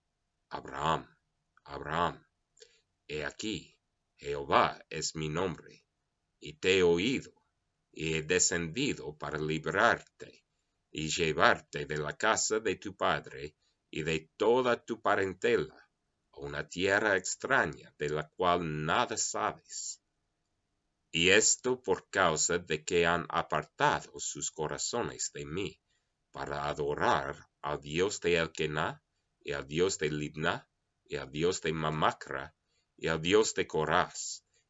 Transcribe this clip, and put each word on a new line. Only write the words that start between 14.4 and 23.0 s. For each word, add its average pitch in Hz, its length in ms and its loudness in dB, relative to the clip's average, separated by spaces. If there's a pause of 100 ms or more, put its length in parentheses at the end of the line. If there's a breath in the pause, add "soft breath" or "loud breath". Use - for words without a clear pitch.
tu 113 180 -8
parentela, 98 880 0 (420)
a - 60 -20
una 71 300 -8
tierra 98 480 2
extraña - 840 -2
de 73 120 -2
la 76 180 -4
cual 85 560 0
nada 110 320 0
sabes. - 840 -6 (1080)
Y 85 200 4
esto 123 520 4
por - 280 -2
causa 85 480 2
de 80 260 -4
que 85 220 4